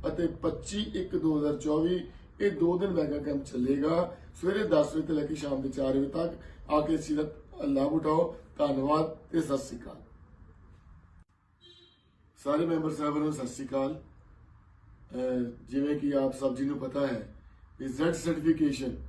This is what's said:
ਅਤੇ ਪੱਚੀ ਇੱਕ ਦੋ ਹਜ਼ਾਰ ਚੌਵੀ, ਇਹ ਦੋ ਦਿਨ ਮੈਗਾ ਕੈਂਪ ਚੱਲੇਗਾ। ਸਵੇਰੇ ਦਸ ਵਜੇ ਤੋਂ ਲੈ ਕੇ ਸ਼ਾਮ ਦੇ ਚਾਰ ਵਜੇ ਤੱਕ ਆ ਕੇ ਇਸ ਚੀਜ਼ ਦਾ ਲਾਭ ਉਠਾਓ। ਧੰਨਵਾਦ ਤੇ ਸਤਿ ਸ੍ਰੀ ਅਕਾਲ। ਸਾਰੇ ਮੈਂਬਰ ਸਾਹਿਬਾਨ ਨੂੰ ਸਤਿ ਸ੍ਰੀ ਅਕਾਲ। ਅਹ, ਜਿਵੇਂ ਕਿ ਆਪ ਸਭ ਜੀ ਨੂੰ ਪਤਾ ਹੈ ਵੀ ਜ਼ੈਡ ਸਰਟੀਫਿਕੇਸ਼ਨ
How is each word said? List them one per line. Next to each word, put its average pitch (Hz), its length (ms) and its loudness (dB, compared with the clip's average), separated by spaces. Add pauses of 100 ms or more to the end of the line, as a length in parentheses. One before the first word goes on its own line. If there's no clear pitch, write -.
ਅਤੇ 160 200 0
ਪੱਚੀ 170 540 -4 (120)
ਇੱਕ 185 220 -4
ਦੋ 156 240 2
ਹਜ਼ਾਰ 147 180 0
ਚੌਵੀ, 156 420 2 (420)
ਇਹ 202 100 4
ਦੋ 170 260 2
ਦਿਨ 196 120 0
ਮੈਗਾ 147 280 0
ਕੈਂਪ 143 260 -2
ਚੱਲੇਗਾ। 143 720 0 (240)
ਸਵੇਰੇ 202 220 2
ਦਸ 160 320 4
ਵਜੇ 156 120 0
ਤੋਂ 160 80 0
ਲੈ 143 100 2
ਕੇ 156 100 -4
ਸ਼ਾਮ 143 260 -2
ਦੇ 131 80 -2
ਚਾਰ 135 280 0
ਵਜੇ 135 120 2
ਤੱਕ 170 240 -2 (380)
ਆ 151 100 4
ਕੇ 156 120 2
ਇਸ 151 140 -2
ਚੀਜ਼ 151 120 0
ਦਾ 156 100 0 (340)
ਲਾਭ 139 300 2
ਉਠਾਓ। 160 420 2 (220)
ਧੰਨਵਾਦ 147 600 2 (140)
ਤੇ 160 100 2
ਸਤਿ 143 160 0
ਸ੍ਰੀ - 200 -8
ਅਕਾਲ। - 240 -14 (2500)
ਸਾਰੇ 151 220 2
ਮੈਂਬਰ 156 260 2
ਸਾਹਿਬਾਨ 147 300 0
ਨੂੰ 151 120 0
ਸਤਿ 127 140 -4
ਸ੍ਰੀ 135 200 -8
ਅਕਾਲ। 139 340 -2 (1120)
ਅਹ, 127 280 -2 (260)
ਜਿਵੇਂ 143 300 0
ਕਿ 143 140 -2
ਆਪ 131 200 2
ਸਭ 131 220 0
ਜੀ 139 100 -2
ਨੂੰ 143 140 -2
ਪਤਾ 135 280 -2
ਹੈ 110 280 -6 (440)
ਵੀ 135 80 -6
ਜ਼ੈਡ 156 260 0
ਸਰਟੀਫਿਕੇਸ਼ਨ 151 800 2 (140)